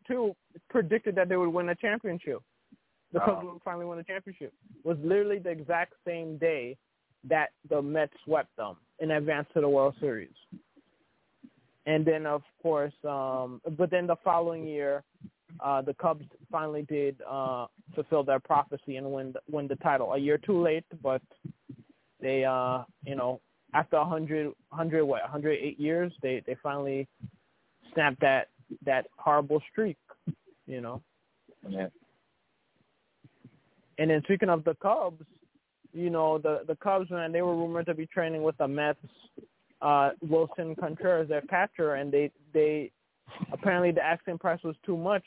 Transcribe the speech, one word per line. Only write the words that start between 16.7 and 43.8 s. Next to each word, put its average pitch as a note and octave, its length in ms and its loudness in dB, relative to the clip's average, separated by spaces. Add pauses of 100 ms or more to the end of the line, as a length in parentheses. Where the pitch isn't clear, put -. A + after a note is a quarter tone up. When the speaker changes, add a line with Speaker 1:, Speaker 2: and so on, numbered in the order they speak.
Speaker 1:
did, C#3+ 460 -2
uh, C3 380 -4 (280)
fulfill D3+ 280 0
their C3+ 180 2
prophecy C#3+ 560 0
and C3+ 140 -6
win, C3+ 240 -6 (160)
win D3 160 -4
the C3+ 100 -4
title. C3 360 2
A C#3 60 2
year D3 200 4
too F#3 220 2
late, E3 240 2 (180)
but C3 200 0 (1000)
they, C3+ 240 0
uh, B2+ 380 0 (220)
you C#3 100 -6
know, B2+ 260 -2 (320)
after D3+ 240 2
a D3+ 80 4
hundred, D#3 480 -2 (200)
hundred, D#3+ 320 2
what, B2+ 200 0
a G#2+ 40 -6
hundred D3 320 0
eight C#3+ 200 -6
years, E3 320 0 (100)
they, C3 240 -2
they B2+ 160 -4
finally C#3 460 -4 (840)
snapped D3 260 2
that, C3+ 280 4 (360)
that C3 220 0 (100)
horrible D3 440 2 (100)
streak, G#3+ 280 -2 (680)
you C3 140 -10
know. A#2+ 220 -8 (680)
Speaker 2:
Yeah. F#2+ 200 -4 (2000)
Speaker 1:
And D#3 120 4
then D3+ 140 4
speaking G3 240 2
of E3 160 4
the D#3+ 100 2
Cubs, F#3+ 500 0 (720)
you F3 160 -2
know, D#3+ 260 2
the, D3+ 300 0
the D#3 100 -2
Cubs, F#3+ 340 0
man, E3+ 220 -4
they E3+ 80 2
were F3 160 2
rumored E3+ 300 -2
to F3 80 0
be D#3 120 -6
training D#3+ 360 -2
with D#3 160 0
the C#3+ 100 0
Mets, D3 300 0 (840)
uh, C#3+ 300 4 (100)
Wilson D#3+ 540 0
Contreras, D#3+ 540 0
their D3+ 140 -2
catcher, F3 520 0
and C#3+ 180 -4
they, C#3+ 180 4 (220)
they, D3+ 380 2 (600)
apparently F3+ 400 2